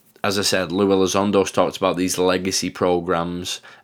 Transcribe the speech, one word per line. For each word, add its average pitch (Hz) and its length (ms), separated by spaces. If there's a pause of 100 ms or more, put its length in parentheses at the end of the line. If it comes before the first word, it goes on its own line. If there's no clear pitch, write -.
(240)
as 101 160
I 98 40
said, 92 280
Lou 98 160
Elizondo's 95 640
talked 87 240
about 90 220
these 92 200
legacy 92 520
programs, 87 880 (240)